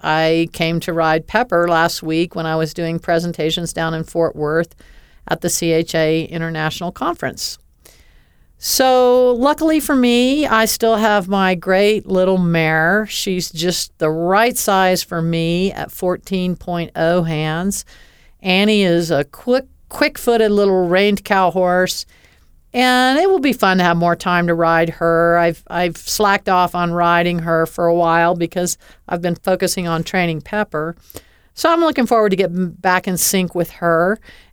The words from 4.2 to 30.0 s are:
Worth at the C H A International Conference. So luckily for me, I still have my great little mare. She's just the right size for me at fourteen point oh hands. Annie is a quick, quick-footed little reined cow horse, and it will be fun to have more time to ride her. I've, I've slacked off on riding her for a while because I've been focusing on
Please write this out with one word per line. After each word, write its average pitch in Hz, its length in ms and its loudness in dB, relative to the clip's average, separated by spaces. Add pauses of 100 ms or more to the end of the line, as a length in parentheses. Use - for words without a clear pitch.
Worth 156 380 -2 (520)
at - 140 -4
the 180 80 -4
C 170 240 -2
H 165 220 0
A 160 300 0
International 165 680 -6
Conference. - 640 -8 (1080)
So 254 760 4
luckily 302 420 2
for 294 160 0
me, 254 500 2
I 220 200 2
still 226 300 0
have 208 320 0
my 190 260 2
great 196 520 0
little 190 300 2
mare. 170 720 2
She's 180 420 -4
just 170 460 -4
the 156 140 0
right 190 460 0
size 185 460 2
for 170 200 -6
me 165 500 0
at - 180 -10
fourteen 180 680 -4
point 170 380 -8
oh 170 280 0
hands. 165 640 -4 (540)
Annie 202 420 2
is 170 280 2
a 147 140 0
quick, 247 400 -4 (240)
quick-footed 226 640 0
little 196 360 2
reined 196 380 2
cow 190 260 2
horse, 180 540 0 (720)
and 254 440 2
it 381 120 2
will 381 100 2
be 262 140 0
fun 185 240 2
to 180 60 2
have 170 120 2
more 170 180 2
time 175 320 0
to 170 80 0
ride 165 360 2
her. 170 480 2
I've, 170 300 0
I've 175 280 -4
slacked 202 540 -2
off 180 240 2
on 175 180 -2
riding 175 460 2
her 165 260 0
for 170 220 -2
a 170 80 4
while 170 400 2
because 170 420 -4 (320)
I've 175 140 -4
been 175 140 -2
focusing 185 520 -2
on 165 160 -2